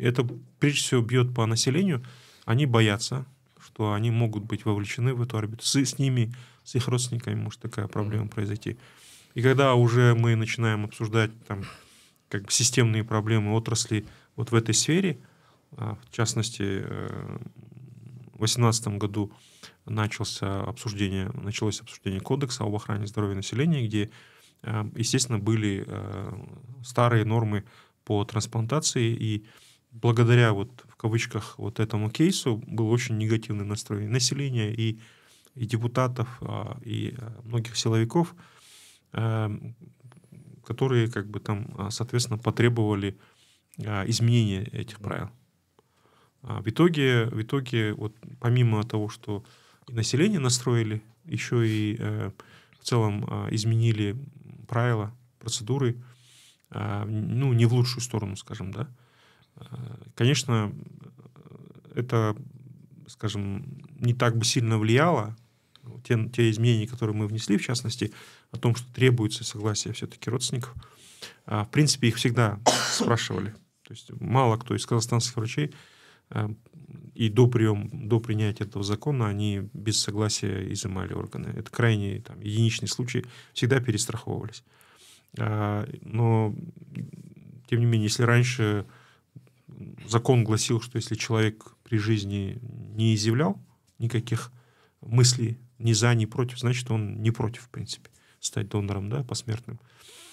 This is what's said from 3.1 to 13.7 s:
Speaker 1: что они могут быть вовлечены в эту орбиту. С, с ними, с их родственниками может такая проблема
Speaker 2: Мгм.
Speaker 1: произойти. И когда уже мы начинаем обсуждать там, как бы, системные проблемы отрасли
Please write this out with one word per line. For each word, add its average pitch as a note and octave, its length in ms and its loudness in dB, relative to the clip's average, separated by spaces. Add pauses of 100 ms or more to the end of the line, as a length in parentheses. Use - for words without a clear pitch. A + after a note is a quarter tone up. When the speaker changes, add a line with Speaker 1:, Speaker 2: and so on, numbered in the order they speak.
Speaker 1:
что G#2+ 340 -2
они A2 180 0
могут A2 320 0
быть G#2+ 220 -6
вовлечены A2 480 0
в A#2+ 80 -2
эту A#2 160 -2
орбиту. G#2+ 280 -6
С, - 100 2
с C3+ 240 0
ними, B2 340 2 (300)
с - 120 -18
их B2 120 0
родственниками A#2+ 480 -2
может G#2+ 240 -6
такая G#2+ 280 -6
проблема G#2+ 360 -2
Speaker 2:
Мгм. G#2+ 60 -8
Speaker 1:
произойти. G#2 480 -6 (560)
И A#2+ 80 -2
когда C3 340 6
уже A#2+ 400 8
мы A#2 200 4
начинаем A2 500 0
обсуждать A2 460 0 (160)
там, G2 160 -6 (640)
как G2+ 140 -6
бы, - 80 -4
системные A2+ 520 2
проблемы G#2+ 500 2
отрасли A2+ 520 -2 (300)